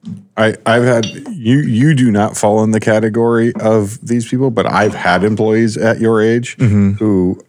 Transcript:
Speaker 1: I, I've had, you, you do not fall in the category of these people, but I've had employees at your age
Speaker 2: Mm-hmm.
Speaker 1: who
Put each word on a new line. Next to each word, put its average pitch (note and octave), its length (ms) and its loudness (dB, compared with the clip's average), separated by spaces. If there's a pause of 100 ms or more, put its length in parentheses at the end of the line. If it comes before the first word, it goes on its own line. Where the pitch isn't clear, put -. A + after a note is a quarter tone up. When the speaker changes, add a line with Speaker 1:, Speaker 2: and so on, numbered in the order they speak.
(360)
Speaker 1:
I, A2 180 0 (120)
I've A#2 180 2
had, A#2 220 0 (220)
you, C3+ 300 0
you C#3+ 360 2
do B2+ 180 2
not G#2 240 0
fall G#2+ 260 2
in A2 80 0
the A2 100 0
category A2+ 760 0
of A2 480 0
these A#2 240 -4
people, C3 240 -2
but G2+ 140 0
I've G#2 280 0
had F2+ 300 0
employees A2 520 0
at A2+ 240 0
your A2 200 2
age A#2 360 -2
Speaker 2:
Mm-hmm. G2+ 360 2
Speaker 1:
who G2 560 0